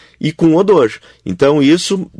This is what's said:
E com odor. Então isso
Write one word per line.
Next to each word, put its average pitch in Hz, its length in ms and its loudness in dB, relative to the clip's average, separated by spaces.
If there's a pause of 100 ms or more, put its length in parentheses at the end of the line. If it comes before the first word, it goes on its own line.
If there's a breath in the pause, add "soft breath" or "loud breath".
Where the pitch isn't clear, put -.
(200 soft breath)
E 156 120 -6
com 165 220 0
odor. 175 380 2 (320 soft breath)
Então 139 380 0
isso 175 580 0